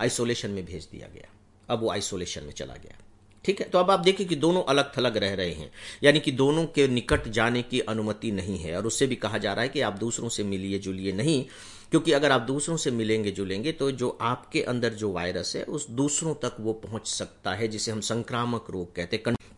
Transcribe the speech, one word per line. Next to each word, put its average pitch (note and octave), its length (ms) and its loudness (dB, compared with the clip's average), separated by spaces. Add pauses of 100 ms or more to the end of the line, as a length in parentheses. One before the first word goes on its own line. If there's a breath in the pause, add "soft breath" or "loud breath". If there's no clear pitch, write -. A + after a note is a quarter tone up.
आइसोलेशन A#2+ 500 0
में F#2+ 140 -6
भेज E2+ 280 -12
दिया - 160 -14
गया, - 200 -20 (400)
अब A#2+ 120 0
वो A2 100 2
आइसोलेशन F2+ 540 -4
में D2 80 -12
चला C2 220 -10
गया, - 240 -18 (460)
ठीक G3 160 2
है। - 80 -6
तो F3+ 100 4
अब F3+ 120 6
आप F#3+ 100 6
देखिए F#3+ 260 4
कि E3+ 100 0
दोनों E3+ 260 4
अलग C#3 360 2
थलग B2 180 2
रह G2 180 2
रहे F#2 160 -2
हैं, D#2 220 -10 (300 loud breath)
यानी C#3+ 180 8
कि D3 120 0
दोनों C#3+ 340 2
के C#3 220 4
निकट B2 400 0
जाने A#2 340 2
की B2 180 -2
अनुमति G#2+ 520 -2
नहीं F#2+ 260 -2
है E2 180 -6
और G#2 100 -2
उससे C3+ 200 2
भी B2 100 0
कहा G#2+ 220 -2
जा G#2 140 -2
रहा A2 100 -2
है C3 60 0
कि C#3 120 -2
आप G#2+ 120 0
दूसरों A2+ 360 -4
से G#2+ 160 -2
मिलिए G2 340 -2
जुलिए F#2+ 340 -4
नहीं, C3 340 2 (440 loud breath)
क्योंकि D#3+ 220 4
अगर C#3+ 180 6
आप C3 100 6
दूसरों C#3+ 360 -2
से D#3 140 -2
मिलेंगे A2 400 2
जुलेंगे G2 420 -2
तो C#3 180 -2
जो B2 300 -2
आपके B2 420 -2
अंदर A#2+ 300 0
जो G#2 200 -2
वायरस F2 440 -2
है - 80 -4
उस D3 260 -6
दूसरों C#3+ 440 0
तक B2+ 260 -4
वो A2 120 0
पहुंच A2 360 -10
सकता - 460 -6
है, A2 140 -2
जिसे G#2+ 240 -4
हम G#2+ 80 -2
संक्रामक A#2 720 -2
रोग F2+ 260 -8
कहते F2 200 -2
हैं, - 60 -8
कं-, A#2 200 0 (160 loud breath)